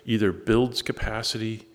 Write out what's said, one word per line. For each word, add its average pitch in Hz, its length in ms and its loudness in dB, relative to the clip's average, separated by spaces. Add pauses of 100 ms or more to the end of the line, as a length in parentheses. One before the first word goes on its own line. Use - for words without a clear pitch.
either 107 260 4
builds 120 500 2
capacity 110 920 -4